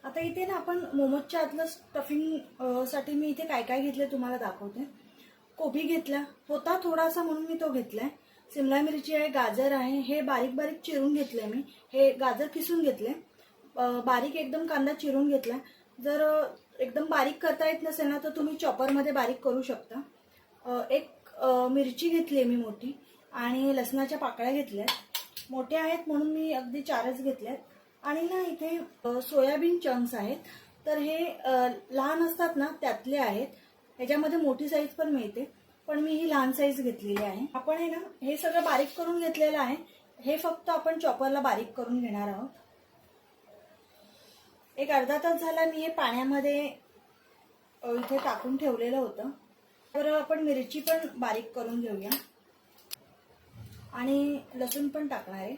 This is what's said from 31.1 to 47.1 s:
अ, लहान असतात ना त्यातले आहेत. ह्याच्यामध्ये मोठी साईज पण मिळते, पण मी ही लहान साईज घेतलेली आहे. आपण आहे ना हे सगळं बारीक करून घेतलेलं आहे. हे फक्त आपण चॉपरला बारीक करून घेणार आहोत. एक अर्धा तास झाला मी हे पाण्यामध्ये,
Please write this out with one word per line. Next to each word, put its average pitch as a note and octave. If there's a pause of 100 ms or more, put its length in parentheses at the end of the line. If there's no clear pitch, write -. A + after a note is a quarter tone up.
अ, B3+ (240)
लहान D4+
असतात E4+
ना C#4+ (140)
त्यातले C4
आहेत. A#3 (500)
ह्याच्यामध्ये D4
मोठी D4
साईज D4+
पण D#4
मिळते, B3 (340)
पण D4
मी D#4
ही D#4+
लहान C4
साईज C#4
घेतलेली G#3
आहे. G#3
आपण D4+
आहे E4+
ना E4+
हे D4
सगळं E4+
बारीक C#4
करून E4+
घेतलेलं D#4
आहे. C4 (500)
हे D4
फक्त E4
आपण D#4+
चॉपरला C#4
बारीक A#3
करून B3
घेणार G#3
आहोत. G3+ (2250)
एक C#4
अर्धा C#4
तास E4+
झाला D#4+
मी D#4+
हे D#4+
पाण्यामध्ये, C#4 (1120)